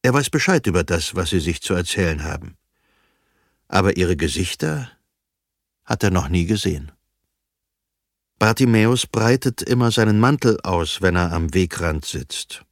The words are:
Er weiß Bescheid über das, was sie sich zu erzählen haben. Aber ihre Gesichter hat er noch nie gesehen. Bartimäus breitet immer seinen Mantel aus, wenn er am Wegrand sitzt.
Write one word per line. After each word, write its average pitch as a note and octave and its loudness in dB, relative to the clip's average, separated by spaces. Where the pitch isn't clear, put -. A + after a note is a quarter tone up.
Er B2+ 4
weiß C#3 0
Bescheid E3+ 0
über E2+ 0
das, E2+ -2
was F2 -2
sie F2+ 0
sich E2 -4
zu - -4
erzählen E2+ -2
haben. D#2 -10
Aber F#2+ 2
ihre F2+ 2
Gesichter F#2 -4
hat - -4
er G2 2
noch D2 0
nie F2 2
gesehen. E2 -4
Bartimäus A2+ 4
breitet A#2+ 0
immer B2 2
seinen G#2+ 4
Mantel B2 2
aus, E2+ -4
wenn F2+ 2
er F2 0
am E2 -2
Wegrand E2+ -2
sitzt. - -12